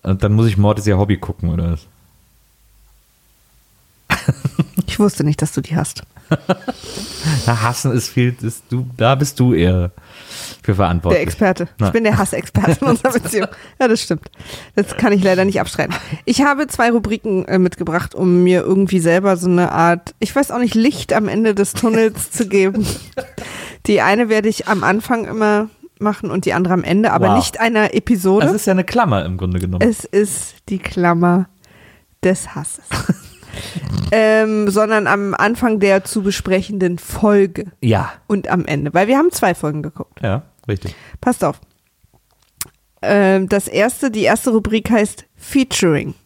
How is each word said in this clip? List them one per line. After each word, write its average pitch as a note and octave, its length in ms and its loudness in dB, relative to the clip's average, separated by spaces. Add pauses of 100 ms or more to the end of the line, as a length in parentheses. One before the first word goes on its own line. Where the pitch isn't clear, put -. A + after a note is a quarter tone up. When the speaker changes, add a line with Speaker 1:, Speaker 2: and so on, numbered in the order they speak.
Speaker 1:
Und F#2+ 200 0
dann G#2 100 2
muss A2+ 140 4
ich F#2+ 100 2
Mord G#2 220 2
ist G#2 80 -2
ihr G2 100 2
Hobby G2+ 200 2
gucken, - 320 -6
oder E2+ 240 -2
was? - 140 -8 (3000)
Speaker 2:
Ich - 120 -6
wusste G3+ 240 2
nicht, D3+ 180 0
dass D#3 120 -4
du C3+ 80 -4
die D#3 140 -6
hast. - 280 -4 (260)
Speaker 1:
<laughs> - 1200 -4
Na, A#2 140 0
hassen A#2+ 320 0
ist A#2 160 -2
viel, B2 320 0
ist A2 280 -8
du, B2+ 160 -4 (120)
da C3 180 4
bist C#3 240 -2
du B2 140 4
eher F2 380 2 (720)
für G#2 120 0
verantwortlich. F2+ 440 2
Speaker 2:
Der D3 80 0
Experte. F#3 400 0 (100)
Speaker 1:
Na. G#3 100 0
Speaker 2:
Ich F#3 60 0
bin A3+ 100 2
der G#3 140 2
Hassexperte - 640 0
in C#4 100 0
unserer B3 200 0
Speaker 1:
<laughs> - 20 -6
Speaker 2:
Beziehung. A3 340 -2 (320)
Ja, C4 80 2
das A3 140 2
stimmt. - 280 -6 (460)
Das - 220 -2
kann A3 160 2
ich F#3+ 100 2
leider F#3+ 220 4
nicht G3 160 0
abstreiten. E3+ 340 -4 (300)
Ich B3 160 0
habe C#4+ 260 2
zwei A#3+ 240 0
Rubriken, G#3+ 540 -2
äh, F#3+ 120 0
mitgebracht, F3 580 0
um F3+ 280 4
mir F3+ 180 4
irgendwie F#3+ 380 2
selber F3+ 380 2
so F3+ 120 -2
eine F3+ 220 2
Art, E3+ 480 0
ich - 160 -4
weiß C#4 160 0
auch B3 80 -6
nicht, A#3 160 0
Licht A#3 380 0
am G#3 140 0
Ende A3 280 0
des G3+ 180 0
Tunnels A3 580 0
zu A3+ 160 -2
geben. G3 380 2 (500)
Speaker 1:
<laughs> - 520 -16
Speaker 2:
Die - 140 4
eine G#3 280 2
werde G#3+ 200 2
ich - 180 -4
am G3+ 160 0
Anfang A3 420 0
immer G#3+ 440 0 (300)
machen G#3 300 -4
und F3+ 160 -4
die - 80 0
andere F3+ 220 0
am F3 80 0
Ende, G#3 300 2
aber - 160 4
Speaker 1:
Wow. G2+ 80 4
Speaker 2:
nicht - 220 -2
einer A3+ 360 2
Episode. G3 500 2
Speaker 1:
Das D4 100 2
ist G#3 120 -2
ja G3 40 2
eine F#3 120 2
Klammer D3 420 0
im F#2 120 -4
Grunde F2+ 220 -2
genommen. F2+ 280 -2
Speaker 2:
Es A3 180 -2
ist - 500 -2 (140)
die F#3+ 100 -4
Klammer F3 680 2 (760)
des - 320 -2
Hasses. - 340 -12
<laughs> - 60 -8 (1160)
Ähm, A3 560 2
sondern G#3+ 380 2
am G3+ 260 0
Anfang A3 480 0
der G3 240 2
zu - 180 -4
besprechenden F#3+ 760 -2
Folge. G3+ 840 0
Speaker 1:
Ja. A2 320 0 (140)
Speaker 2:
Und G3+ 200 -2
am F3 180 0
Ende, D3 280 -4
weil F#3+ 160 4
wir C4+ 80 4
haben E4+ 160 4
zwei F#3 220 0
Folgen D3+ 280 -6
geguckt. - 400 -14
Speaker 1:
Ja, A2+ 200 -2 (260)
richtig. F#2+ 260 -6 (240)
Speaker 2:
Passt A#3+ 240 -2
auf. D3 160 -2 (1400)
Ähm, F#3+ 480 2
das G3+ 180 0
erste, A#3+ 420 0
die G#3+ 140 -4
erste A3 280 2
Rubrik G#3+ 380 0
heißt G#3+ 360 0 (100)
Featuring. F3+ 800 0 (120)